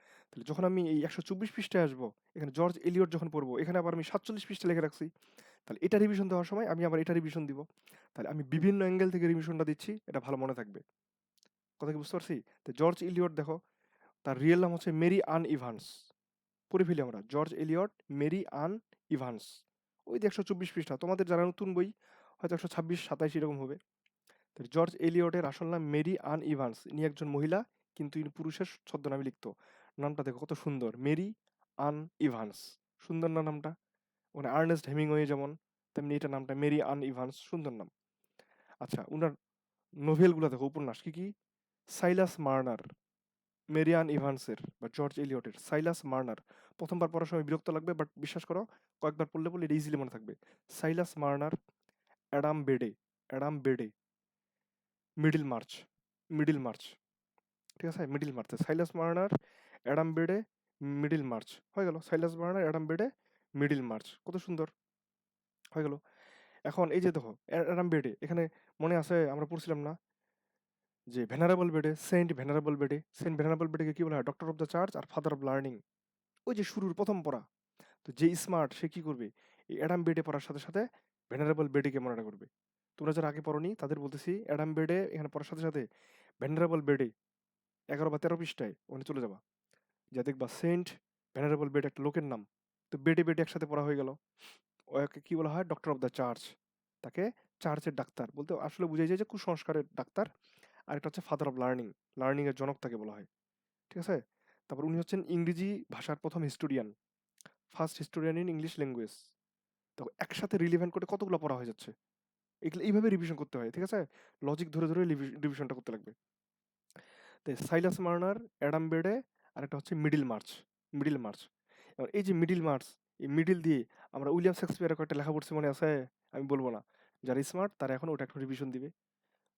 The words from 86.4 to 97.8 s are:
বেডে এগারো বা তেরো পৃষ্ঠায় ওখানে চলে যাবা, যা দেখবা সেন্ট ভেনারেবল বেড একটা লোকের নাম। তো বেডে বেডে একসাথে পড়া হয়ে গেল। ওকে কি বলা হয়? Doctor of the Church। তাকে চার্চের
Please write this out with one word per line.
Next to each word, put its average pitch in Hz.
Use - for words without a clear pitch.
বেডে 139
এগারো 151
বা 151
তেরো 165
পৃষ্ঠায় 147
ওখানে 135
চলে 135
যাবা, 101
যা 127
দেখবা 131
সেন্ট 175
ভেনারেবল 147
বেড 139
একটা 139
লোকের 147
নাম। 120
তো 151
বেডে 160
বেডে 160
একসাথে 160
পড়া 147
হয়ে 147
গেল। 135
ওকে 139
কি -
বলা 160
হয়? 165
Doctor 160
of 147
the 127
Church। 123
তাকে 185
চার্চের 151